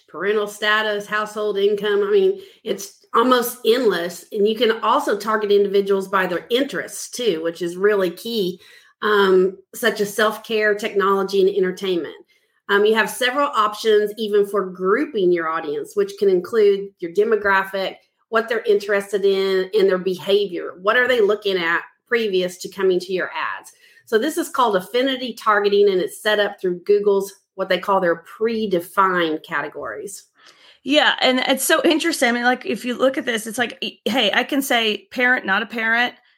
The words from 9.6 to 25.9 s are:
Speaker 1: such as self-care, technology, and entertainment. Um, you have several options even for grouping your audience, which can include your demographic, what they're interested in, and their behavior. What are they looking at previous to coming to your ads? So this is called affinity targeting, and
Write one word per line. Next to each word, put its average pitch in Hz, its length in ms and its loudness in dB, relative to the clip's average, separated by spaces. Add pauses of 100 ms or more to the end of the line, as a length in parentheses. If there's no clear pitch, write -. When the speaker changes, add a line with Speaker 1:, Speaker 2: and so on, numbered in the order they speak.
Speaker 1:
such - 280 -2
as 196 120 -4
self-care, 214 600 0
technology, 196 680 0
and 185 80 6
entertainment. 185 640 0 (540)
Um, 202 160 6
you 220 100 4
have 214 140 2
several 262 380 -2
options 214 720 0
even 208 280 2
for 196 240 -4
grouping 185 640 0
your 170 180 0
audience, 147 460 -6
which 196 240 -2
can 196 100 2
include 196 600 2 (100)
your 170 140 -10
demographic, 196 840 0 (340)
what 226 200 -2
they're 226 140 -4
interested 202 600 0
in, 190 500 0
and 196 160 4
their 185 80 2
behavior. 180 840 -2
What 214 160 2
are 247 100 2
they 247 140 2
looking 202 360 0
at 170 260 -2 (240)
previous 185 500 0
to 185 120 -12
coming 185 300 0
to 180 140 -8
your 170 200 -4
ads? 113 380 -8 (340)
So 226 120 2
this 302 200 0
is 320 120 -4
called 226 260 0
affinity 247 580 -2
targeting, 202 560 2
and 185 120 2